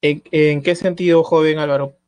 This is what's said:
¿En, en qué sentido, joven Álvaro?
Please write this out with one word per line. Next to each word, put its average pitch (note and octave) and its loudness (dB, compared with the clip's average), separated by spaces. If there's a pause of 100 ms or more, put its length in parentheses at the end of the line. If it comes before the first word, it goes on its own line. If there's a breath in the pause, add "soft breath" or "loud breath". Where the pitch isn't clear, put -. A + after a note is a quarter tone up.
¿En, D3 -2
en D3+ 2
qué F3 0
sentido, E3+ 0
joven D#3 0
Álvaro? C#3 -4 (120)